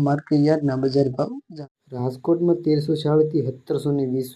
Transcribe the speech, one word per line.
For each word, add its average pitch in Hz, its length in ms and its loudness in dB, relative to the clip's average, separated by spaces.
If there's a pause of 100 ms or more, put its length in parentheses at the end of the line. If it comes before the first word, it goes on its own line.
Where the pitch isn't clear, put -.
માર્કેટ 143 420 2
યાર્ડના 147 360 2
બજાર 135 280 2
ભાવ 151 200 -4 (200)
જાણીએ. 151 240 -16 (160)
રાજકોટમાં 165 720 0
તેરસો 151 300 0 (100)
ચાળીસથી 156 440 2
સત્તરસો 143 460 -4
ને 139 140 0
વીસ 127 300 -2